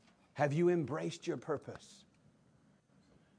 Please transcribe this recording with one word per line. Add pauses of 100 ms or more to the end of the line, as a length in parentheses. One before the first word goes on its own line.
(340)
Have
you
embraced
your
purpose (1300)